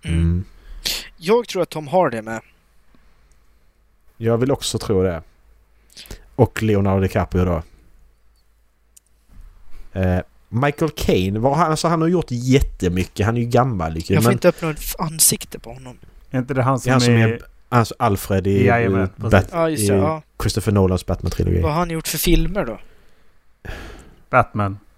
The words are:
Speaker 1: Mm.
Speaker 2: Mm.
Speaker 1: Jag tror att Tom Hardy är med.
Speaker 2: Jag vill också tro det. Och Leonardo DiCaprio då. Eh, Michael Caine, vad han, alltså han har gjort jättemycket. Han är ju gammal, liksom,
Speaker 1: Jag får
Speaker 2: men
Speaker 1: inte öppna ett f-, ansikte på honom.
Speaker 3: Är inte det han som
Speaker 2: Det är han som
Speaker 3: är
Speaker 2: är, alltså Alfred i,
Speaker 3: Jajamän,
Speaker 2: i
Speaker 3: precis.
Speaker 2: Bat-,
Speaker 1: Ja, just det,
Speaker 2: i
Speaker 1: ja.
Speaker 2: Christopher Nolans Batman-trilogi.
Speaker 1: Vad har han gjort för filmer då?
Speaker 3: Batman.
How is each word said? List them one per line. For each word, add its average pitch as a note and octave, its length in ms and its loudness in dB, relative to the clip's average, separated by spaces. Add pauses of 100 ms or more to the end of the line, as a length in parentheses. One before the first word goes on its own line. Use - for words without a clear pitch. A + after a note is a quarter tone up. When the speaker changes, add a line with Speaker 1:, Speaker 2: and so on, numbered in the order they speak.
Speaker 1:
Mm. E2 160 -2
Speaker 2:
Mm. E2+ 260 0 (720)
Speaker 1:
Jag F#3+ 300 0
tror F#3+ 140 -4
att D#3 80 -2
Tom D#3 180 -10
Hardy C#3+ 300 2
är A2 40 -6
med. A2 200 -8 (1800)
Speaker 2:
Jag A2+ 200 0
vill B2+ 140 0
också - 280 -4
tro F#2+ 240 0
det. E2+ 200 -4 (1120)
Och - 280 2
Leonardo G2 380 2
DiCaprio F#2 440 0
då. E2+ 180 -2 (2250)
Eh, F#2 260 0 (300)
Michael C#3+ 420 -2
Caine, G2 500 0
vad C#3 160 2
han, D#3+ 140 2
alltså D#3 160 0
han E3 140 2
har D#3+ 60 2
gjort E3+ 220 0
jättemycket. A#2 960 0
Han A2+ 120 0
är B2 40 0
ju A#2 60 -2
gammal, A#2 460 0
liksom, D#2+ 200 -2
Speaker 1:
Jag G#2+ 100 4
får A#2 60 6
Speaker 2:
men - 60 4
Speaker 1:
inte F3 140 2
öppna E3 200 -4
ett D3+ 100 -8
f-, - 200 -10
ansikte - 600 -2
på A2+ 140 -18
honom. B2+ 240 -18 (340)
Speaker 3:
Är C3 80 -2
inte B2+ 140 -4
det C3 100 0
han C3 160 2
som B2 100 -4
Speaker 2:
Det - 0 -
är B2+ 40 4
han B2+ 80 4
som A#2+ 120 4
Speaker 3:
är A#2 140 6
Speaker 2:
är, A#2 140 -4 (280)
alltså A#2+ 300 2
Alfred G2 480 0
i, G2 180 4
Speaker 3:
Jajamän, A#2 380 2 (140)
Speaker 2:
i - 40 -12
Speaker 3:
precis. G#2+ 100 -2
Speaker 2:
Bat-, - 200 4
Speaker 1:
Ja, E3 180 0
just B2+ 180 0
det, G2+ 80 4
Speaker 2:
i - 20 4
Speaker 1:
ja. D#3 240 0 (200)
Speaker 2:
Christopher G#2 300 -2
Nolans F#2+ 340 4
Batman-trilogi. F2 560 -2
Speaker 1:
Vad D3+ 100 0
har D#3 80 0
han F3 100 -2
gjort E3 180 -6
för - 100 -6
filmer E3 480 2
då? A2 140 -10 (1500)
Speaker 3:
Batman. G#2 500 0 (180)